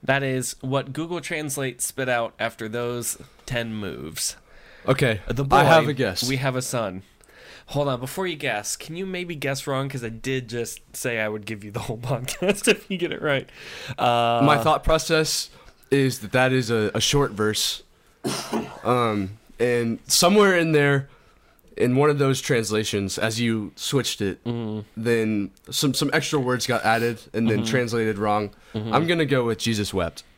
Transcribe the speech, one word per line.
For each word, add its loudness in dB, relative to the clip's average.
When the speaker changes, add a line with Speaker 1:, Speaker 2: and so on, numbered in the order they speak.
Speaker 1:
That 0
is -2
what -2
Google -6
Translate -6
spit -4
out 0
after -4
those -4
ten -4
moves. -6
Speaker 2:
Okay. 2
Speaker 1:
The -2
Speaker 2:
I 8
have 8
Speaker 1:
boy, 0
Speaker 2:
a -2
guess. -2
Speaker 1:
we -2
have -2
a -2
son. -4
Hold -2
on, -2
before -6
you -4
guess, -4
can -14
you -6
maybe -8
guess -4
wrong? -2
'Cause -8
I -6
did -6
just -6
say -4
I 0
would -8
give -10
you -14
the -6
whole -6
<laughs> -12
podcast -2
if 0
you -4
get -2
it -8
right. -2
Uh, 4
Speaker 2:
My 6
thought 2
process 2
is 2
that -12
that 4
is 2
a, 2
a 0
short 2
verse. 0
<coughs> -6
Um, 0
and 0
somewhere 6
in 2
there, 4
in 2
one 6
of 2
those 2
translations, 0
as -2
you 0
switched -2
it, -4
Speaker 1:
Mm-hmm. -6
Speaker 2:
then 0
some, 0
some 0
extra 0
words 0
got 0
added 2
and 0
then 2
Speaker 1:
Mm-hmm. -2
Speaker 2:
translated 0
wrong. 0
Speaker 1:
Mm-hmm. -4
Speaker 2:
I'm 4
gonna 2
go 2
with 0
Jesus 0
wept. -2